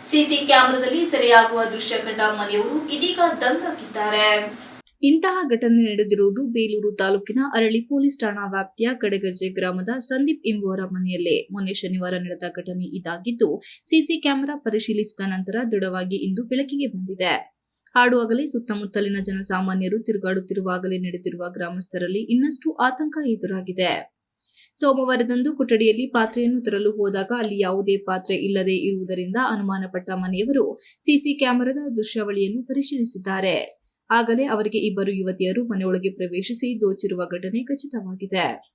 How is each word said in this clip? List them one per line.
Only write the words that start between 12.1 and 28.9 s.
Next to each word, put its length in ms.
ನಡೆದ 300
ಘಟನೆ 400
ಇದಾಗಿದ್ದು, 640
ಸಿಸಿ 360
ಕ್ಯಾಮೆರಾ 340
ಪರಿಶೀಲಿಸಿದ 720
ನಂತರ 280
ದೃಢವಾಗಿ 440
ಇಂದು 280
ಬೆಳಕಿಗೆ 440
ಬಂದಿದೆ. 420
ಹಾಡುವಾಗಲೇ 500
ಸುತ್ತಮುತ್ತಲಿನ 760
ಜನಸಾಮಾನ್ಯರು 800
ತಿರುಗಾಡುತ್ತಿರುವಾಗಲೇ 960
ನಡೆದಿರುವ 520
ಗ್ರಾಮಸ್ಥರಲ್ಲಿ 680
ಇನ್ನಷ್ಟು 520
ಆತಂಕ 460
ಎದುರಾಗಿದೆ. 840
ಸೋಮವಾರದಂದು 760
ಕೊಠಡಿಯಲ್ಲಿ 500
ಪಾತ್ರೆಯನ್ನು 560
ತರಲು 300
ಹೋದಾಗ 460
ಅಲ್ಲಿ 240
ಯಾವುದೇ 360
ಪಾತ್ರೆ 380
ಇಲ್ಲದೆ 520
ಇರುವುದರಿಂದ 480